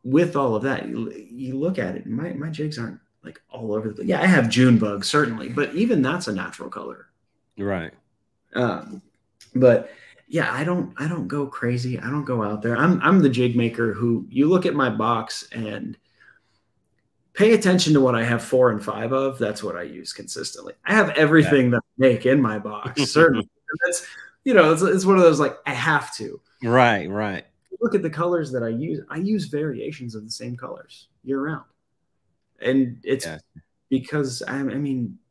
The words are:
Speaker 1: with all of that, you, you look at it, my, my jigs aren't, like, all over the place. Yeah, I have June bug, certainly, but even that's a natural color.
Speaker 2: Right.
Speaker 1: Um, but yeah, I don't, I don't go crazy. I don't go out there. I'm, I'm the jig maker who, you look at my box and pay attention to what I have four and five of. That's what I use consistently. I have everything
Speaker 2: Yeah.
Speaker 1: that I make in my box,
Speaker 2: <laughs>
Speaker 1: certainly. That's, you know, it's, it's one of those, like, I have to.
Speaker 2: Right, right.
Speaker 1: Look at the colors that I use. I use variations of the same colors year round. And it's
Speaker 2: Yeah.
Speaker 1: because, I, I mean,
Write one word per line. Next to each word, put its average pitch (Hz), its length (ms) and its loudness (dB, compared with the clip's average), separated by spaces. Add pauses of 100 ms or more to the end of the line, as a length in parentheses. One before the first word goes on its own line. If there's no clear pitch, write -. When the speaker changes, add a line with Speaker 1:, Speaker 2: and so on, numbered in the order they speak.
Speaker 1:
with 151 320 2
all 131 200 0
of 107 80 -4
that, 135 260 -4
you, 113 220 -8 (180)
you 127 280 -10
look 175 200 -4
at 92 180 -4
it, - 120 -12
my, 151 260 -8
my 151 160 -10
jigs 151 300 -8
aren't, 113 200 -10 (240)
like, 82 160 -20 (120)
all 110 240 -8
over 107 140 -4
the 107 40 -10
place. - 140 -10
Yeah, 160 140 0
I 170 40 2
have 143 240 4
June 123 300 6
bug, 101 260 -4
certainly, 127 420 -2
but 131 280 -4
even 208 260 0
that's 156 260 -2
a 104 60 -4
natural - 360 -10
color. - 360 -14 (520)
Speaker 2:
Right. 95 360 -6 (640)
Speaker 1:
Um, 113 480 -4 (500)
but 127 380 4 (360)
yeah, 143 240 -2
I 143 120 -4
don't, 180 340 -2
I 143 100 -4
don't 160 200 -6
go 143 180 -4
crazy. 123 540 -4
I 120 100 -8
don't 143 160 -4
go 123 160 -2
out 104 220 -4
there. 117 120 -2
I'm, 165 260 4
I'm 180 180 6
the 143 100 6
jig 120 260 2
maker 117 380 0
who, 117 360 -2
you 143 200 2
look 185 160 2
at 156 80 0
my 135 160 0
box 110 640 -4
and 107 460 -10 (1400)
pay 220 160 6
attention 180 400 4
to 139 80 6
what 123 140 4
I 113 80 0
have 120 200 0
four 127 280 4
and 101 120 -4
five 107 300 -6
of. 135 240 -2
That's 107 260 -4
what 87 120 -6
I 87 80 -8
use - 280 -14
consistently. - 640 -12 (120)
I 185 80 -2
have 196 180 4
everything 147 540 4
Speaker 2:
Yeah. 123 60 2
Speaker 1:
that 120 60 2
I - 200 -8
make 123 280 4
in 135 160 4
my 107 160 0
box, 104 460 -6
Speaker 2:
<laughs> 123 80 -2
Speaker 1:
certainly. 147 360 6 (380)
That's, 175 200 -4 (380)
you 254 120 2
know, 165 180 8
it's, 160 80 0
it's 185 240 2
one 190 120 6
of 180 60 8
those, 151 160 8
like, 139 160 0 (120)
I 143 60 -4
have 139 420 -2
to. - 260 -12 (220)
Speaker 2:
Right, 117 440 4
right. 101 380 -6 (340)
Speaker 1:
Look 226 140 -2
at 196 80 2
the 165 80 -4
colors 160 440 -2
that 120 100 -4
I 113 60 -4
use. 139 320 -6 (100)
I 147 60 -10
use 196 280 -2
variations 131 720 -8
of 107 80 -14
the 110 80 -14
same 123 260 -12
colors - 520 -18 (140)
year 135 160 -4
round. 147 260 -8 (920)
And 123 440 0
it's 127 240 -2
Speaker 2:
Yeah. 78 100 -10 (520)
Speaker 1:
because, 131 580 -4
I, 127 80 -6
I 139 80 -4
mean, 131 560 -6 (120)